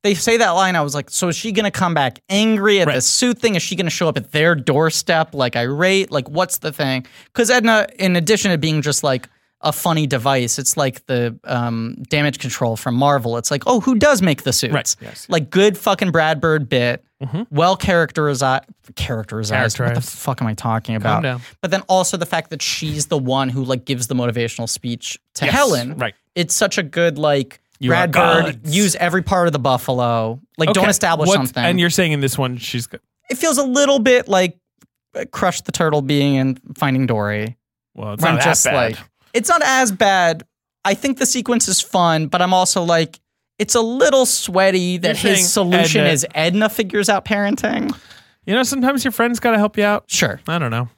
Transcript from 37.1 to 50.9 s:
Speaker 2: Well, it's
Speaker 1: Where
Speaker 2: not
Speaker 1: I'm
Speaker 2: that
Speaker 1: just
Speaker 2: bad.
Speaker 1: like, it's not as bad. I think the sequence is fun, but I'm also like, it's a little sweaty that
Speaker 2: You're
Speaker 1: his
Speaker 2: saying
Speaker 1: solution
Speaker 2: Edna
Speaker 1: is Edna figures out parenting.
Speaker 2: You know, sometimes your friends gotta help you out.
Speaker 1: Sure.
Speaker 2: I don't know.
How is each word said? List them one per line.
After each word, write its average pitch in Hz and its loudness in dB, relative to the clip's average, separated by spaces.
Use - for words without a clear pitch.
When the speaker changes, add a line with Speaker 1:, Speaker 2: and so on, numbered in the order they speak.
Speaker 2:
Well, 104 -10
it's 104 -4
Speaker 1:
Where 165 2
Speaker 2:
not 120 2
Speaker 1:
I'm 139 2
Speaker 2:
that 165 4
Speaker 1:
just - 2
Speaker 2:
bad. 107 0
Speaker 1:
like, 117 -2
it's 233 -2
not 339 2
as 262 2
bad. 185 2
I 196 2
think 269 -4
the 269 0
sequence 240 -2
is 185 0
fun, 165 0
but 175 0
I'm 185 2
also 185 2
like, 165 0
it's - -2
a 240 4
little 254 2
sweaty 185 0
that 170 -2
Speaker 2:
You're 196 2
Speaker 1:
his 196 4
Speaker 2:
saying 180 2
Speaker 1:
solution 175 2
Speaker 2:
Edna 160 4
Speaker 1:
is 143 0
Edna 180 0
figures 202 -2
out 202 0
parenting. 220 -2
Speaker 2:
You 190 0
know, 254 2
sometimes 262 0
your 262 0
friends 240 0
gotta 226 2
help 208 0
you 208 2
out. 208 0
Speaker 1:
Sure. - -2
Speaker 2:
I 170 -2
don't 131 -2
know. 117 -2